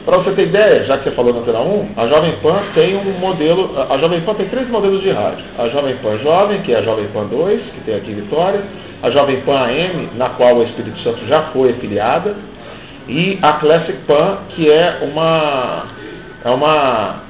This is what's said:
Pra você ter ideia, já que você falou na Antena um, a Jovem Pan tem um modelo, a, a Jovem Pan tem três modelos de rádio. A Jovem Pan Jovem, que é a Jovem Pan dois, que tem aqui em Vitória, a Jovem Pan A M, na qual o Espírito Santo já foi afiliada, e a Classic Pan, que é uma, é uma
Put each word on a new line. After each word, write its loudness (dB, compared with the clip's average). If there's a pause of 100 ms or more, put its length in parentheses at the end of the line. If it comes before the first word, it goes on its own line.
Pra 4
você 0
ter 4
ideia, 4
já 0
que -8
você -2
falou 2
na -2
Antena 0
um, -2
a 0
Jovem 2
Pan 2 (180)
tem 2
um -4
modelo, 0
a, 0
a 0
Jovem 2
Pan -2
tem -2
três -4
modelos 0
de 2
rádio. -2 (140)
A 0
Jovem -2
Pan -2
Jovem, 2
que -2
é 4
a 0
Jovem -2
Pan -4
dois, 0
que -14
tem -4
aqui -8
em -8
Vitória, -2 (420)
a 0
Jovem 2
Pan 0
A 0
M, -4
na 0
qual 4
o 4
Espírito -4
Santo -4
já 2
foi 4
afiliada, -2 (720)
e -2
a 4
Classic 2
Pan, 2 (120)
que 0
é 4
uma, 0 (580)
é 0
uma 2